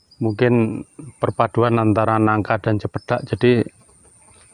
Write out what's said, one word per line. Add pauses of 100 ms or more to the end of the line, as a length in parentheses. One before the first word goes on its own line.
(180)
mungkin (400)
perpaduan
antara
nangka
dan
cepedak,
jadi (920)